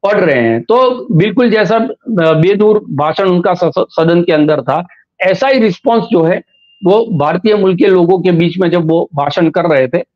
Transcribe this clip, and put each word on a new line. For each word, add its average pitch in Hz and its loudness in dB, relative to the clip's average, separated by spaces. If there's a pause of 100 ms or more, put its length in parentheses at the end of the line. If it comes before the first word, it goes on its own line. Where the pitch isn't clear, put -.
पढ़ 202 0
रहे 139 0
हैं। 113 0
तो 247 0
बिल्कुल 208 2
जैसा, 214 0
अ, 214 -2
बेदूर 208 2
भाषण 156 -4
उनका 180 0
स-, 175 -4
स-, 156 -2
सदन 170 0
के 175 -2
अंदर 151 0
था, 147 -4 (340)
ऐसा 190 0
ही 269 2
response 185 0
जो 170 0
है 180 -2 (400)
वो 208 0
भारतीय 175 0
मूल 190 0
के 208 2
लोगों 185 2
के 185 0
बीच 170 0
में 175 0
जब 165 0
वो 165 0
भाषण 147 0
कर 165 -2
रहे 139 2
थे 170 -4 (100)